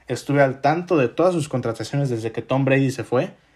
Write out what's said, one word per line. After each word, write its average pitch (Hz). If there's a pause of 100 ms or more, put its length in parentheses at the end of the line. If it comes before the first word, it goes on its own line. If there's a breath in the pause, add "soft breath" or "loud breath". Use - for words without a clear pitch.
estuve 139
al 131
tanto 165
de 123
todas 175
sus 156
contrataciones 123
desde 113
que 117
Tom 135
Brady 135
se 110
fue. 143 (240 soft breath)